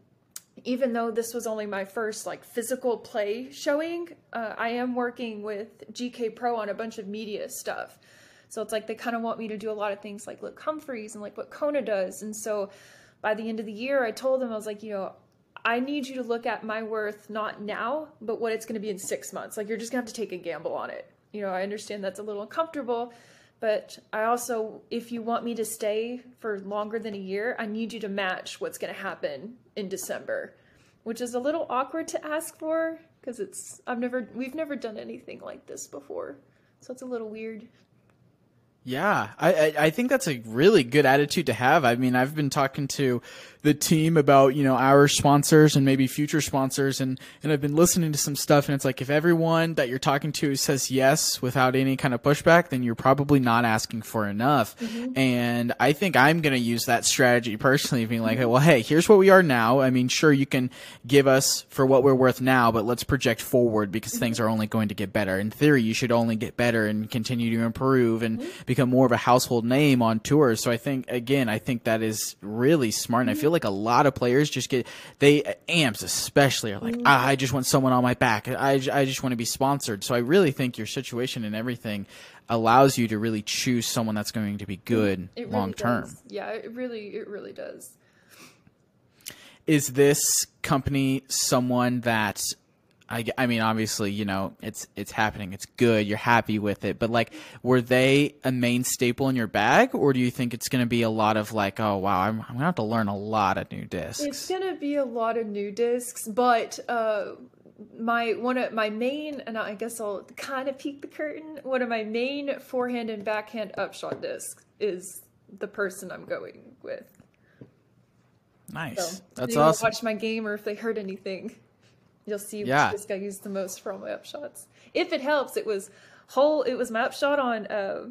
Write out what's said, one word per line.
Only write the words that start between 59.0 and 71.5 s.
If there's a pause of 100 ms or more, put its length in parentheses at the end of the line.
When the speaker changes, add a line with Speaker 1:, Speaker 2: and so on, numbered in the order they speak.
Speaker 2:
what
we
are
now.
I
mean,
sure,
you
can (360)
give
us
for
what
we're
worth
now,
but
let's
project
forward,
because
Speaker 1:
Mm-hmm.
Speaker 2:
things
are
only
going
to
get
better.
In
theory,
you
should
only
get
better
and
continue
to
improve
and
Speaker 1:
Mm-hmm.
Speaker 2:
become
more
of
a
household
name
on
tours."
So
I
think,
again,
I